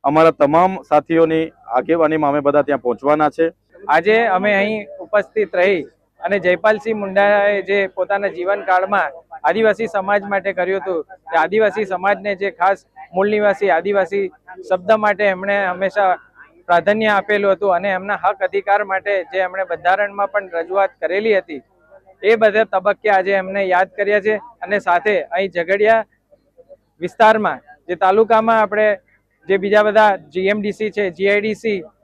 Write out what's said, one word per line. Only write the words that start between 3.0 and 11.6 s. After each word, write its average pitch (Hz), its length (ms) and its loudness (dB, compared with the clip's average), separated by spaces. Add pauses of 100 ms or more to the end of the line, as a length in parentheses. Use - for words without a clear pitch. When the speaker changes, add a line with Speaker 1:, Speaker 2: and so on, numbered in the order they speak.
Speaker 1:
છે. 165 180 0 (400)
Speaker 2:
આજે 170 280 2 (120)
અમે 196 280 0
અહીં 208 320 -2 (120)
ઉપસ્થિત 202 560 -2
રહી 180 260 2 (380)
અને 196 200 -2
જયપાલસિંહ 208 600 0
મુંડાએ 202 640 2
જે 196 180 0 (160)
પોતાના 196 400 -2
જીવનકાળમાં 190 800 -2 (240)
આદિવાસી 214 540 0
સમાજ 202 340 -2
માટે 196 240 -4
કર્યું 180 280 -2
હતું, 165 220 -4 (280)
તે 165 60 0
આદિવાસી 202 480 0